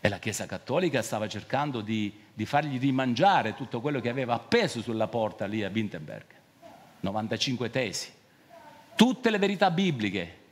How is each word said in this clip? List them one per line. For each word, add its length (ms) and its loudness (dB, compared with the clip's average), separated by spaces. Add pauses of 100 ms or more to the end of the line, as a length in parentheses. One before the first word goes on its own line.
E 60 4
la 100 0
Chiesa 280 -4
Cattolica 560 0
stava 260 -4
cercando 540 -4
di, 280 -2 (220)
di 140 -4
fargli 340 0
rimangiare 760 2
tutto 280 -8
quello 180 -2
che 80 -2
aveva 240 -2
appeso 480 0
sulla 280 -2
porta 360 -2
lì 180 -2
a 60 -2
Wittenberg, 560 -6 (760)
novantacinque 680 -2
tesi, 420 -4 (880)
tutte 320 6
le 80 4
verità 340 4
bibliche. 680 0 (140)